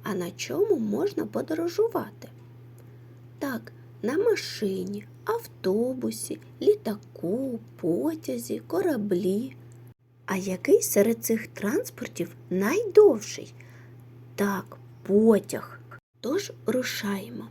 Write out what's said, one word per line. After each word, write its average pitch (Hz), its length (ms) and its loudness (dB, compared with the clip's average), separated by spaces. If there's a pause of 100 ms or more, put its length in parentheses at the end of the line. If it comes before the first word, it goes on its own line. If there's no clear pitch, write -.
А 196 120 -4
на 180 160 -4
чому 359 440 0
можна 269 500 -2
подорожувати? 339 1040 -2 (1080)
Так, 254 320 -6 (300)
на 254 160 -2
машині, 202 880 -2 (200)
автобусі, 226 1120 -2 (220)
літаку, 240 960 -2 (160)
потязі, 240 920 -2
кораблі. 214 880 0 (680)
А 190 120 -2
який 190 440 2
серед 226 440 2
цих 226 220 -2
транспортів - 880 -6 (140)
найдовший? 320 1040 4 (840)
Так, 202 420 -2 (260)
потяг. 208 760 4 (420)
Тож 320 320 -4 (120)
рушаємо. 220 840 -4